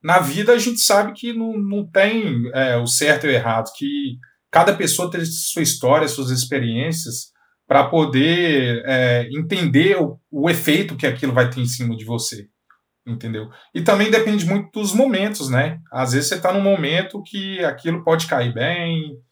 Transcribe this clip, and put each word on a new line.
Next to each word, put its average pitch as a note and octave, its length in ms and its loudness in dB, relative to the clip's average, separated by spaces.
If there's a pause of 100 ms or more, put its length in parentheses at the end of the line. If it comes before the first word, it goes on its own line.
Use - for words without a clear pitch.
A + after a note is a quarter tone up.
na F3 160 4
vida, F3 340 2
a A#3+ 60 6
gente A#3 220 -2
sabe G#3 320 4
que A#3+ 200 -8
não, A3+ 240 -4
não G3+ 320 -4
tem, F#3+ 640 2
é, C3 240 0
o A#2+ 120 0
certo D3+ 380 2
e C#3+ 40 2
o - 20 4
errado, A2+ 440 0
que C#3 400 -6 (340)
cada F3 240 4
pessoa E3+ 360 -2
tem E3+ 140 -6
sua - 380 -6
história, C#3+ 460 2
suas C3 220 -4
experiências, B2+ 1000 -4 (360)
pra C#3 180 4
poder, D3 1000 2
é, B2 480 2
entender E3 680 2
o, D#3 200 -2 (120)
o D3+ 200 0
efeito D#3+ 460 0
que C#3 100 -4
aquilo B2+ 260 -2
vai B2 160 4
ter B2+ 120 -6
em B2 60 -2
cima A#2+ 300 -4
de A2 80 -12
você, A2+ 440 -8 (580)
entendeu? A2+ 420 -8 (240)
E E3+ 100 -6
também G#3 280 4
depende G#3+ 340 2
muito G3+ 240 0 (120)
dos G3+ 120 -4
momentos, G#3 560 0
né? C#3+ 300 0 (140)
Às B2+ 200 -2
vezes C#3+ 160 0
você F3 120 -4
tá F#3 120 0
num G3 80 0
momento F#3+ 640 0
que F#3+ 420 -8
aquilo E3 400 -4
pode D#3+ 220 2
cair B2 260 -2
bem E3 640 -4 (160)